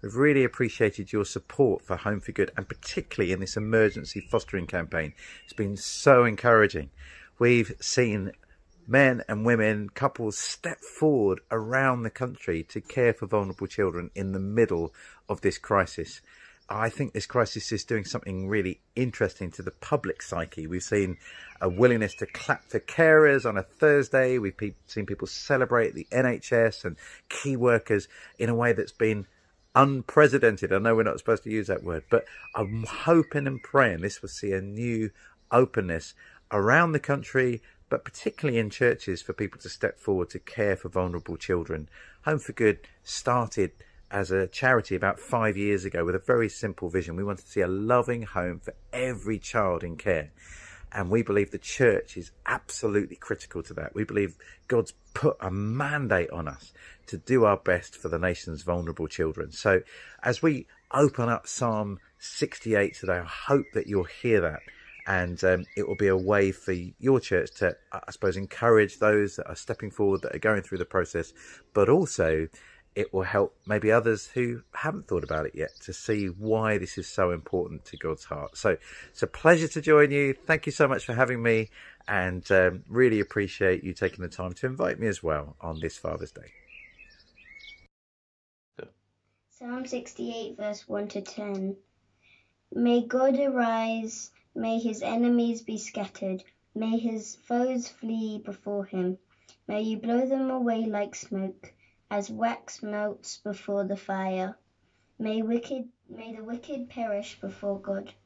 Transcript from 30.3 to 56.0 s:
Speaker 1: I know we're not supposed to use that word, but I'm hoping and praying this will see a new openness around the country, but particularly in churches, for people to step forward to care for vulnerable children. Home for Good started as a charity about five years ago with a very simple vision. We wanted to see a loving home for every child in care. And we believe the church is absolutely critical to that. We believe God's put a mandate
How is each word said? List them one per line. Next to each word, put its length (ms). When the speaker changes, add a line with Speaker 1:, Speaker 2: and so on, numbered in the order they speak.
Speaker 1:
I 60
know 180
we're 80
not 160
supposed 240
to 80
use 160
that 160
word, 260
but 140
I'm 320
hoping 600
and 140
praying 380
this 220
will 80
see 240
a 80
new 500
openness 600
around 400
the 80
country, 600
but 160
particularly 540
in 100
churches, 520
for 120
people 260
to 80
step 320
forward 300
to 100
care 380
for 100
vulnerable 480
children. 540
Home 160
for 140
Good 260
started 680
as 200
a 160
charity 480
about 240
five 380
years 300
ago 180
with 120
a 40
very 300
simple 400
vision. 260
We 80
wanted 220
to 60
see 100
a 60
loving 560
home 360
for 140
every 480
child 460
in 100
care. 360
And 180
we 140
believe 280
the 60
church 600
is 140
absolutely 720
critical 480
to 120
that. 200
We 80
believe 320
God's 240
put 260
a 100
mandate 840